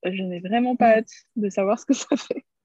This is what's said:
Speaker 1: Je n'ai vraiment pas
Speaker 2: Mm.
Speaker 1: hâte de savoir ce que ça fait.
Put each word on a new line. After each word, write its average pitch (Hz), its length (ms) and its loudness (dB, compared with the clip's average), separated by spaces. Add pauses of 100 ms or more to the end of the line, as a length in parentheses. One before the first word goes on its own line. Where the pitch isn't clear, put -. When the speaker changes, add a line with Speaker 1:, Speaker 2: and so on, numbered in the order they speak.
Speaker 1:
Je 190 180 -4
n'ai 180 180 -8
vraiment 240 360 -2
pas 226 180 6
Speaker 2:
Mm. 220 40 4
Speaker 1:
hâte 220 120 -4 (260)
de 208 120 -2
savoir 196 320 0
ce - 60 -14
que 277 80 2
ça - 220 -2
fait. - 280 -10 (200)